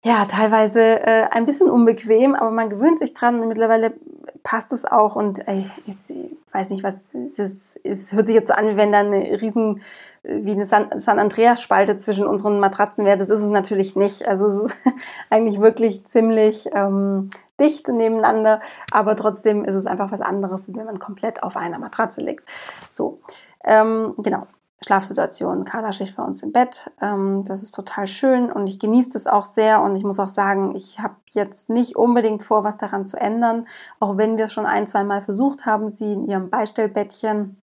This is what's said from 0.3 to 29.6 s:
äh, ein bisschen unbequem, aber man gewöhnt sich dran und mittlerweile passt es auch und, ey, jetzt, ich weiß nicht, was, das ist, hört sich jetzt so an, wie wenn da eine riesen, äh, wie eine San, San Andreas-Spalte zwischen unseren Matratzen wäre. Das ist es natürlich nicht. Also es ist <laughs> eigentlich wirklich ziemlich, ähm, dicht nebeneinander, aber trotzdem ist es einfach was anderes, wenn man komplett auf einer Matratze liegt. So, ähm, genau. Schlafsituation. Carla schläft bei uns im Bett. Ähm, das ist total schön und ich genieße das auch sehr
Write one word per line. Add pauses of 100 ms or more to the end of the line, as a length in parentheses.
äh,
ein
bisschen
unbequem,
aber
man
gewöhnt
sich
dran
und
mittlerweile (480)
passt
es
auch
und,
ey, (160)
jetzt,
ich (160)
weiß
nicht,
was, (260)
das
ist,
hört
sich
jetzt
so
an,
wie
wenn
da
eine
riesen, (420)
äh,
wie
eine
San,
San
Andreas-Spalte
zwischen
unseren
Matratzen
wäre.
Das
ist
es
natürlich
nicht.
Also
es
ist (100)
<laughs>
eigentlich
wirklich
ziemlich,
ähm, (300)
dicht
nebeneinander, (320)
aber
trotzdem
ist
es
einfach
was
anderes,
wenn
man
komplett
auf
einer
Matratze
liegt. (400)
So, (440)
ähm,
genau. (360)
Schlafsituation.
Carla
schläft
bei
uns
im
Bett. (100)
Ähm,
das
ist
total
schön
und
ich
genieße
das
auch
sehr